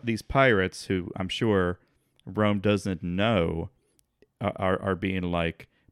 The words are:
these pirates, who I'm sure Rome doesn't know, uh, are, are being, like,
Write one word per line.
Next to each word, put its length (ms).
these 180
pirates, 640
who 300
I'm 120
sure 500
Rome 360
doesn't 420
know, 680
uh, 160
are, 240
are 160
being, 260
like, 460